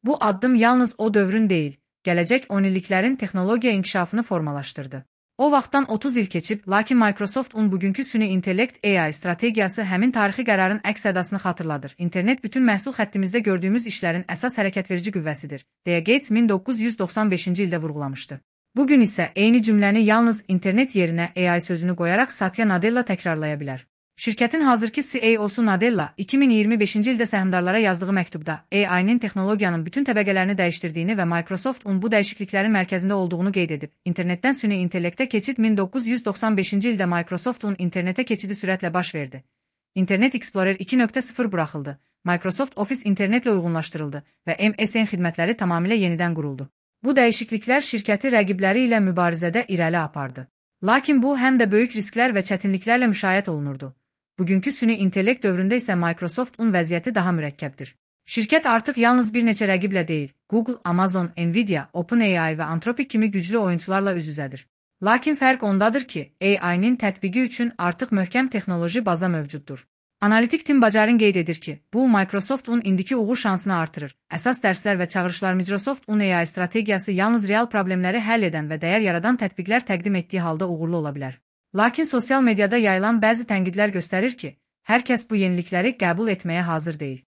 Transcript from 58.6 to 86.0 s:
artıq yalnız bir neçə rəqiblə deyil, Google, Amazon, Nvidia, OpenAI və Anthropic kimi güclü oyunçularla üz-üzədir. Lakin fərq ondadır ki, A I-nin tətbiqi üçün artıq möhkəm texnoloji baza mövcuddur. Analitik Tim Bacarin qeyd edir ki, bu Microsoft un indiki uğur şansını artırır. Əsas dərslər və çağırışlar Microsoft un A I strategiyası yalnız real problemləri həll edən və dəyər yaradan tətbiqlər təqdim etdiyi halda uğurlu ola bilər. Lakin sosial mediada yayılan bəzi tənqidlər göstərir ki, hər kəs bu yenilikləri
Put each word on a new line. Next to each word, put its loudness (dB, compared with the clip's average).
artıq 0
yalnız 4
bir 2
neçə 2
rəqiblə 0
deyil, -4
Google, 0
Amazon, 2
Nvidia, 0
OpenAI 2
və -6
Anthropic -4
kimi 0
güclü -2
oyunçularla 0
üz-üzədir. -8
Lakin 0
fərq 2
ondadır 2
ki, -10
A 0
I-nin 2
tətbiqi -2
üçün -2
artıq -2
möhkəm 0
texnoloji -2
baza 0
mövcuddur. -6
Analitik 2
Tim 6
Bacarin 4
qeyd 4
edir 0
ki, -12
bu 2
Microsoft 0
un 0
indiki 0
uğur 0
şansını 0
artırır. -6
Əsas -2
dərslər 0
və -2
çağırışlar -2
Microsoft -2
un 0
A 2
I 0
strategiyası -2
yalnız 2
real 2
problemləri 0
həll 2
edən -4
və -4
dəyər 0
yaradan 0
tətbiqlər -2
təqdim -2
etdiyi -2
halda -2
uğurlu -2
ola -2
bilər. -8
Lakin 2
sosial 0
mediada 2
yayılan 2
bəzi 2
tənqidlər 0
göstərir -2
ki, -12
hər 2
kəs 0
bu 0
yenilikləri 0